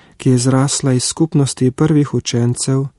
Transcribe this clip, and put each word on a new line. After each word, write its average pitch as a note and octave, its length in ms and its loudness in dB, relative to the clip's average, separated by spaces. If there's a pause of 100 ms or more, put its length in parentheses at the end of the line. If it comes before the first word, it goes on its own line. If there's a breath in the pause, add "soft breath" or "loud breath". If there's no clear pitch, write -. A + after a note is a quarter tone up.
(160 soft breath)
ki - 140 0
je B2+ 80 4
zrasla C3 540 0
iz B2+ 120 0
skupnosti C#3+ 680 0
prvih D3+ 440 0
učencev, B2 720 -2 (120 soft breath)